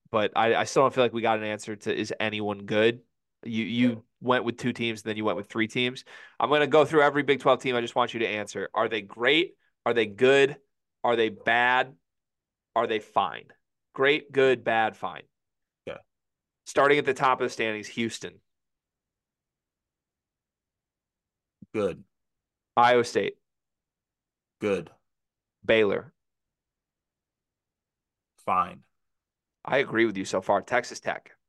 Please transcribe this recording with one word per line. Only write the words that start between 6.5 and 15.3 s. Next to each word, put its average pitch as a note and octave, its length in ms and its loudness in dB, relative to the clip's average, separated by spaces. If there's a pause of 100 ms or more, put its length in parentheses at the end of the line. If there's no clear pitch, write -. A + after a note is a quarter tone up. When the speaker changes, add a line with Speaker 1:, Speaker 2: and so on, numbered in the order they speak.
Speaker 1:
gonna D3 160 2
go D3 180 6
through D#3 160 2
every C#3+ 220 2
Big C3+ 180 0
Twelve C3 200 2
team. B2+ 160 -2
I A#2 40 0
just A#2+ 140 -6
want A#2+ 180 -2
you A#2 80 -6
to G#2+ 80 0
answer. G2+ 460 -6
Are A2+ 140 0
they G#2+ 120 -4
great? B2 540 -2 (320)
Are A#2+ 80 0
they A2+ 120 2
good? C3+ 520 4 (440)
Are A#2+ 140 0
they A2+ 140 2
bad? B2 640 0 (840)
Are A#2 100 0
they A2 120 -2
fine? F2 480 -4 (480)
Great, C#3+ 380 0
good, C3+ 320 2
bad, A2 340 0
fine. F2 240 -10 (640)